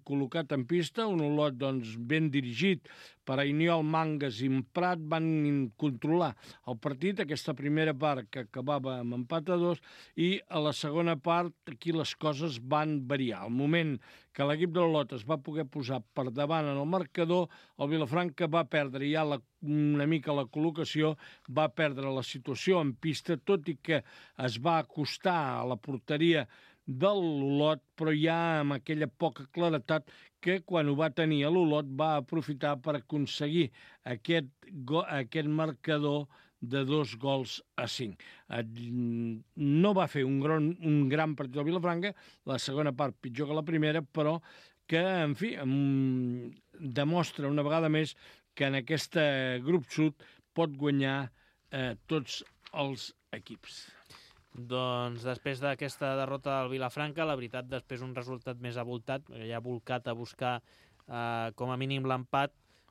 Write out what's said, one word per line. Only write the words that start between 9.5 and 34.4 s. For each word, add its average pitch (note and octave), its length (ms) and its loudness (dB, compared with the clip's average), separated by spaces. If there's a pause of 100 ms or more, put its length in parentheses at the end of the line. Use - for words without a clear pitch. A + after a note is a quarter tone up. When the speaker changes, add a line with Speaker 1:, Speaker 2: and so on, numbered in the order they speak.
Speaker 1:
a F3 40 4
dos, F3 200 2 (400)
i F3+ 160 4 (140)
a E3+ 140 -2
la D3+ 120 2
segona E3 400 0
part E3+ 560 -2
aquí E3 240 -2
les D3+ 240 -2
coses D3 400 -2
van D3+ 480 0
variar. A#2+ 400 -2
El A#2 80 -2
moment D3+ 400 2 (380)
que C#3 140 0
l'equip D#3 260 0
de F3+ 80 2
l'Olot D3+ 340 2
es A2 140 -10
va D#3 100 0
poder D3+ 300 -6
posar C3 320 -4 (120)
per C3 200 -2
davant D3 340 0
en C#3 120 -2
el D3 100 -2
marcador, F3 580 2 (360)
el C#3+ 80 0
Vilafranca D#3+ 560 0
va E3 160 2
perdre C#3 480 0
ja D#3 160 2
la, C#3+ 100 0 (300)
una D3 400 4
mica D#3 280 0
la C#3 120 0
col·locació, D#3 680 0 (380)
va D3+ 240 4
perdre C#3 400 0
la B2+ 80 -2
situació C#3+ 560 0
en C#3 160 2
pista, D#3+ 420 -2
tot F3 300 0
i D#3 80 -2
que D3 280 0 (440)
es A2+ 160 -4
va E3 160 4
acostar D#3+ 600 -2 (200)
a A#2+ 80 -2
la B2+ 80 -2
porteria D3 720 0 (400)
de D3 300 2
l'Olot, D3+ 680 2 (120)
però D#3 200 0
ja D#3+ 460 2
amb C#3+ 160 0
aquella D3+ 300 -2
poca D3 380 -2 (100)
claretat D#3+ 540 0 (340)
que F3+ 240 2
quan D#3 240 2
ho C#3 80 2
va D#3+ 160 2
tenir D#3 280 4
a D3+ 80 2
l'Olot D3+ 480 4
va D#3 200 2
aprofitar D3 640 -2
per D3 140 0
aconseguir D3 720 0 (460)
aquest D#3 340 0 (220)